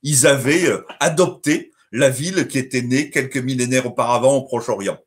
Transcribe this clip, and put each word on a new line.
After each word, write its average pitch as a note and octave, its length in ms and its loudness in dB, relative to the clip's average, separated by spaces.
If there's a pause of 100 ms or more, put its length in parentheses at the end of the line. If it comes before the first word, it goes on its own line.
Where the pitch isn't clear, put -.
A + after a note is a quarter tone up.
Ils D3 260 2
avaient, C#3+ 420 4
euh, F#2+ 160 -4 (160)
adopté D#3 720 0 (180)
la C3+ 180 2
ville D3 380 -2
qui - 100 -4
était C3 260 -2
née C3+ 260 -2
quelques C3 280 -4
millénaires B2+ 480 -2
auparavant A#2+ 500 2
au C3 80 0
Proche-Orient. G2+ 640 -4